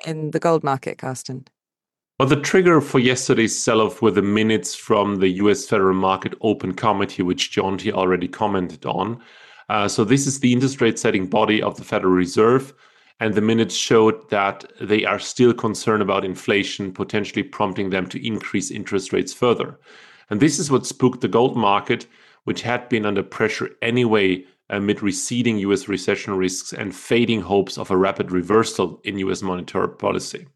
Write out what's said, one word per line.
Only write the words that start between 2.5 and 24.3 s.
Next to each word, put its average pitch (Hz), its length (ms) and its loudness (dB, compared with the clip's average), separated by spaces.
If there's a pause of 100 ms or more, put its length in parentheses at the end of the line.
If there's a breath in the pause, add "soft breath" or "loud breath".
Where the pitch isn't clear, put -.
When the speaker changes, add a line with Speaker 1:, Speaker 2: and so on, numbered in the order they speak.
Speaker 2:
for 139 160 -2
yesterday's 120 580 2
sell-off 110 460 2
were 113 80 4
the 98 140 4
minutes 107 500 0
from 101 440 0
the 95 120 4
U 101 220 4
S - 160 -2
Federal 95 260 2
Market 95 480 0
Open 101 320 -2
Committee, 101 480 -2
which 90 300 -2
Jonty 95 400 -2
already 92 360 0
commented 92 600 -4
on. 107 340 -4 (480 loud breath)
Uh, 104 180 0
so 113 160 0
this 139 220 2
is 135 140 -4
the 123 140 2
interest 131 280 0
rate 113 160 2
setting 104 300 0
body 107 340 2
of 104 160 -4
the 95 60 -16
Federal 95 300 0
Reserve, 113 600 2 (460 soft breath)
and 107 160 -2
the 107 60 2
minutes 110 340 2
showed 110 560 4
that 98 340 0 (160)
they 104 240 0
are 101 140 0
still 120 340 4
concerned 107 480 -2
about 98 240 0
inflation, 98 680 -2
potentially 101 520 -4
prompting 98 480 -4
them 92 160 -2
to - 180 -10
increase 104 460 -4
interest 98 420 -6
rates 92 180 -2
further. - 480 0 (520 loud breath)
And 104 80 -2
this 151 180 4
is 147 140 -4
what 127 160 2
spooked - 340 0
the 120 60 0
gold 113 280 2
market, 101 520 0 (380 soft breath)
which - 180 -4
had 120 260 -4
been 107 160 0
under 101 160 0
pressure - 480 -4 (140)
anyway 110 600 2 (280 loud breath)